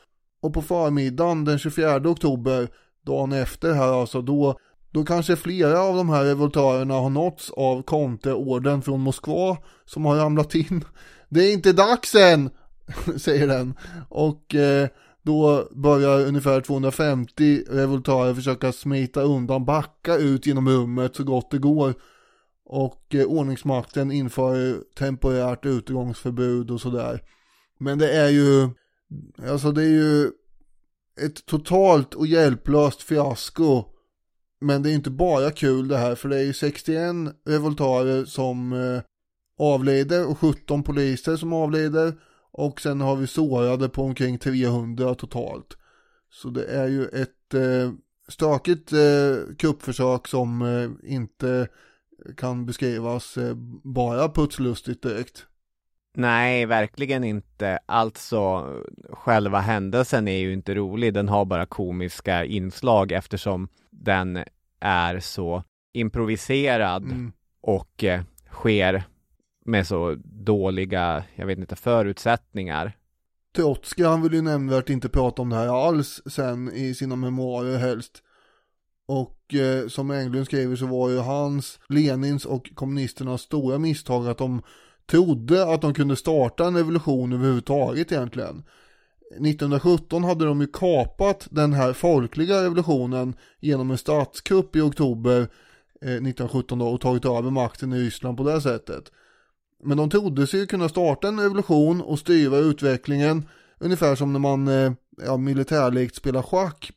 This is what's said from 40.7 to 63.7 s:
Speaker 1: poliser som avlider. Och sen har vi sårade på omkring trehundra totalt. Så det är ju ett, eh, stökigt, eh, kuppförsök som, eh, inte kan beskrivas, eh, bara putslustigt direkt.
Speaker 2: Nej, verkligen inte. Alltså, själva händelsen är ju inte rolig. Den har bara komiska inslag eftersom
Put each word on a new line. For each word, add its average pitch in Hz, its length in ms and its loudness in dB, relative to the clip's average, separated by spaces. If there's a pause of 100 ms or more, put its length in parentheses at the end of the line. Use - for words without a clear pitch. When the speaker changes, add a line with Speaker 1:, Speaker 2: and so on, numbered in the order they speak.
Speaker 1:
poliser 143 520 -2
som 165 180 -6
avlider. 156 600 0 (380)
Och 147 300 -6
sen 143 200 -2
har 135 140 2
vi 135 120 -2
sårade 127 640 0
på 135 140 -4
omkring 127 340 -2
trehundra 123 800 -2
totalt. - 600 -12 (520)
Så - 200 -16
det 123 160 -6
är 131 220 -4
ju 135 200 -2
ett, - 460 -8
eh, 127 380 0 (360)
stökigt, 156 680 0
eh, 143 640 4
kuppförsök 127 680 0
som, 120 340 -2
eh, 120 520 -4
inte 127 540 -4 (720)
kan 123 280 -6
beskrivas, 120 720 -6
eh, 120 180 -4 (280)
bara 127 460 -2
putslustigt 131 720 -4
direkt. 120 440 -8 (720)
Speaker 2:
Nej, 120 480 2
verkligen 123 580 -2
inte. 104 640 -6
Alltså, 101 880 -2 (360)
själva 101 500 0
händelsen 107 680 0
är 95 100 -2
ju 95 160 -2
inte 95 220 -6
rolig. 104 380 -2
Den 101 160 0
har 101 160 2
bara 90 200 -2
komiska 90 800 -4
inslag 95 640 0
eftersom 95 560 -4 (220)